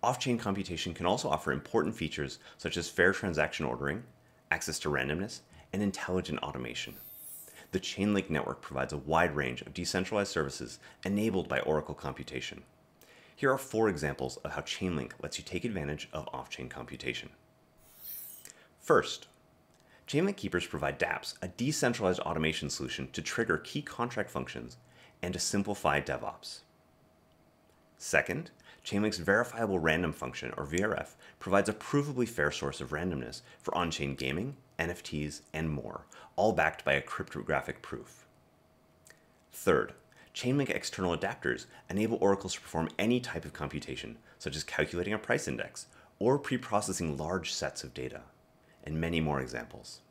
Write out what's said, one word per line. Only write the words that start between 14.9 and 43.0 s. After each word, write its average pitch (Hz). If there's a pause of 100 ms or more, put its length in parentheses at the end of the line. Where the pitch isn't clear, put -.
lets -
you 85
take 90
advantage 78
of 78
off-chain 64
computation. - (1500)
First, - (800)
Chainlink 190
Keepers 90
provide 71
dapps, -
a 95
decentralized 120
automation 78
solution 65
to -
trigger -
key -
contract 120
functions - (440)
and 90
to 87
simplify 98
DevOps. - (1400)
Second, - (340)
Chainlink's 104
verifiable 104
random 80
function, -
or 71
V 85
R 107
F, - (220)
provides 98
a 107
provably 143
fair 73
source -
of 65
randomness 73 (160)
for -
on-chain 80
gaming, 78 (220)
N 82
F 87
Ts, - (120)
and 80
more, 58 (300)
all 107
backed 80
by 69
a 69
cryptographic -
proof. - (1200)
Third, 73 (420)
Chainlink 135
external -
adapters 71 (240)
enable 110
Oracles 98
to -
perform - (100)
any 117